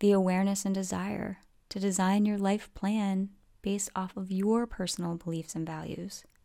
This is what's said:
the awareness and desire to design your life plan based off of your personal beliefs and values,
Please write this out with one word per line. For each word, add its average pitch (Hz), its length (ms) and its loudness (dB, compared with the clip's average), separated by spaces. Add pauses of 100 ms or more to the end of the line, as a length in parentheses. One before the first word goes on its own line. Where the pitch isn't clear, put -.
the 202 100 6
awareness 196 540 4
and 196 100 0
desire 190 640 -4 (300)
to 196 120 -8
design 196 440 4
your 208 140 2
life 196 360 0
plan 196 540 0 (320)
based 196 360 -2
off 185 200 -4
of 190 140 -6
your 214 380 2
personal 175 480 -4
beliefs 165 400 -6
and 160 100 -4
values, 165 580 -8 (200)